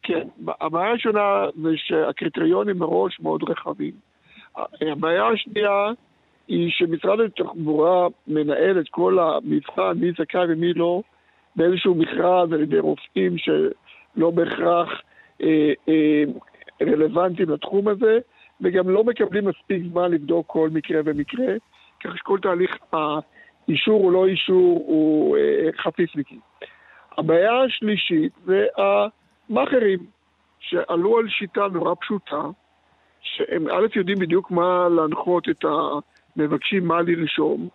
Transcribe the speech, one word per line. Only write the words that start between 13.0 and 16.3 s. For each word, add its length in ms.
שלא 960
בהכרח, 580
אה, 300
אה, 340